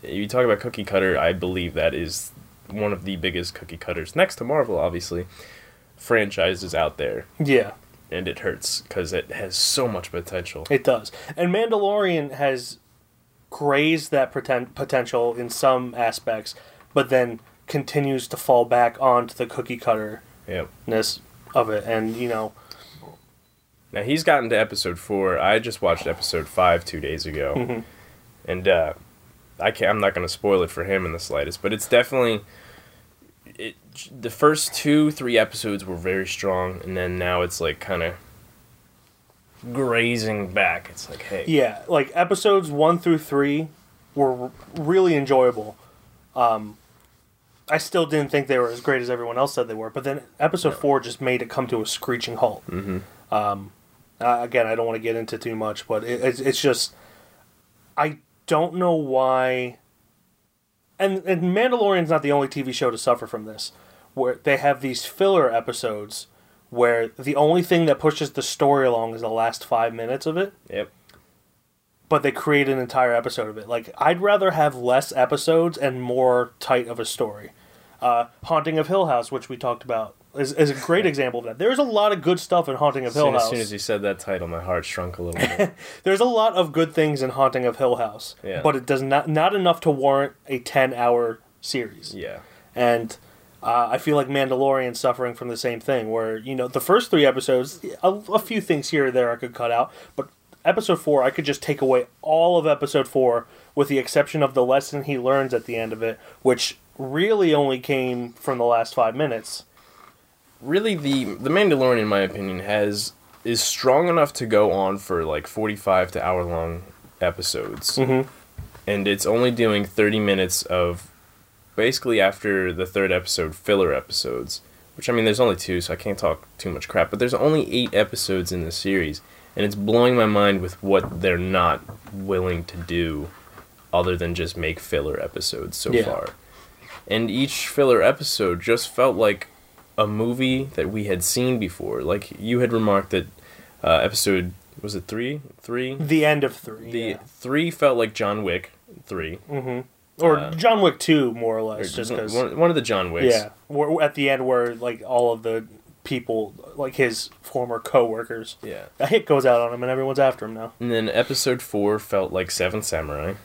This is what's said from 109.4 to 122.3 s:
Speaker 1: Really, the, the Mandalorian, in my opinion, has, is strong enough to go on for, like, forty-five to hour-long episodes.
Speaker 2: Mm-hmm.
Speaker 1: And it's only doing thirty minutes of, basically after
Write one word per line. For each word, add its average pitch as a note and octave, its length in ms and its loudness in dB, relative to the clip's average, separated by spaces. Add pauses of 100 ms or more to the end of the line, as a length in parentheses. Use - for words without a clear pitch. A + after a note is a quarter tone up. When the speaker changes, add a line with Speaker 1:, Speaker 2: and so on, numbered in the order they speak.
Speaker 1:
Really, F#3+ 340 0
the, C#3 300 -2
the G#2 240 -4
Mandalorian, C3+ 520 4
in G#2+ 60 0
my G2+ 140 2
opinion, F#2+ 380 -4
has, G#2 540 -2 (300)
is A#2 180 -2
strong C#3 460 2
enough D#3+ 260 2
to B2 120 -6
go G#2 260 4
on F#2+ 280 0
for, E2+ 260 -2
like, D2+ 220 -4
forty-five G2+ 640 0
to - 120 -4
hour-long E2+ 600 -2 (380)
episodes. C2 760 -4
Speaker 2:
Mm-hmm. C3 300 2 (580)
Speaker 1:
And G2+ 220 0
it's G2+ 180 0
only A#2+ 260 2
doing A2 340 2
thirty G#2+ 340 2
minutes F#2+ 440 0
of, F2 480 -2 (640)
basically A#2+ 440 0
after F#2+ 540 0